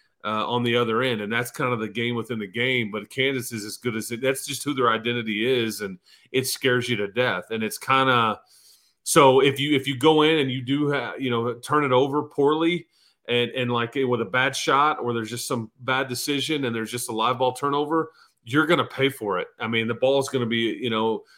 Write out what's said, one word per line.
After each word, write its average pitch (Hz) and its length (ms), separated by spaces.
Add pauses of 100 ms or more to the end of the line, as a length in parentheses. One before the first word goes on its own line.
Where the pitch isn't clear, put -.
(240)
uh, 107 240
on 120 140
the 120 140
other 117 260
end." 123 200
And 104 120
that's 123 160
kind 127 240
of 113 60
the 107 100
game 117 240
within 117 240
the 107 80
game. 117 460
But 104 180
Kansas 131 420
is 107 140
as 104 120
good 117 180
as 110 160
it, 117 100
that's 135 240
just 139 180
who 143 120
their 120 160
identity 113 600
is, 113 300
and 95 160 (340)
it 131 140
scares 123 420
you 120 100
to 101 100
death. 101 420
And 110 140
it's 107 160
kinda, 127 640 (640)
so 135 360
if 139 180
you, 143 160
if 135 140
you 135 100
go 156 260
in 160 160
and 135 120
you 131 100
do 143 300
ha-, 120 260
you 131 120
know, 117 240
turn 147 320
it 127 80
over 139 300
poorly 156 640 (420)
and, 120 220
and, 123 200
like, 117 240
with 123 240
a 110 60
bad 127 280
shot, 147 460
or 120 140
there's 110 160
just 120 180
some 117 320
bad 131 300
decision 139 560
and 117 100
there's 110 160
just 120 160
a 120 60
live 120 260
ball 127 140
turnover, 147 580 (320)
you're 143 220
gonna 151 180
pay 135 240
for 107 320
it. - 80 (140)
I 117 80
mean, 113 180
the 117 60
ball 135 260
is 135 80
gonna 123 180
be, 113 360
you 120 80
know, 110 340 (140)